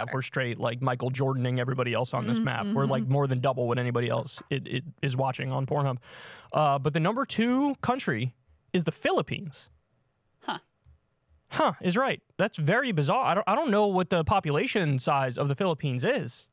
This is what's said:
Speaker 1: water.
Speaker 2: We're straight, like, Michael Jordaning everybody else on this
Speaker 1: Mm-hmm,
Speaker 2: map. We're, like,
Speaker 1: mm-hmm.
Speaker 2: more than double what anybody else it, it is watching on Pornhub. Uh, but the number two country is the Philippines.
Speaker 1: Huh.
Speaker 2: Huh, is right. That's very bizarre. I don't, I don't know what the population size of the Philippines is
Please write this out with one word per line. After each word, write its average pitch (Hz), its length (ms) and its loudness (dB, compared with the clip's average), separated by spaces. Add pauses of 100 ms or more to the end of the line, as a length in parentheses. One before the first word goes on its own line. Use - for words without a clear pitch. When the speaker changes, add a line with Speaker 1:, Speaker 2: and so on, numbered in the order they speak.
Speaker 1:
water. 113 80 -10
Speaker 2:
We're 131 60 -2
straight, 123 380 -4
like, 120 220 -2
Michael 127 300 0
Jordaning 131 480 0
everybody 123 340 0
else 123 200 -2
on 123 120 -2
this 226 120 0
Speaker 1:
Mm-hmm, 226 80 0
Speaker 2:
map. 123 220 -2
We're, 139 200 0
like, 131 160 0
Speaker 1:
mm-hmm. 131 80 -2
Speaker 2:
more 143 160 2
than 127 140 0
double 127 260 0
what 120 100 0
anybody 120 320 0
else - 400 -4
it, 139 160 -4
it 131 180 -6 (200)
is 127 140 -2
watching 131 340 -4
on 135 160 -2
Pornhub. 139 300 0 (560)
Uh, 143 260 4
but 139 140 0
the 165 80 0
number 226 240 0
two 254 560 2
country 139 520 0 (380)
is 175 140 0
the - 80 0
Philippines. - 760 -2 (720)
Speaker 1:
Huh. - 200 -6 (880)
Speaker 2:
Huh, 294 320 2
is 180 160 0
right. 226 240 -2 (160)
That's 196 200 -2
very 214 360 2
bizarre. 165 320 2
I 151 100 2
don't, 202 120 0
I 202 80 2
don't 294 160 2
know 208 160 4
what 185 220 2
the 175 140 2
population 165 720 2
size 135 400 2
of 143 120 0
the 135 60 0
Philippines 151 500 -2
is 220 480 -4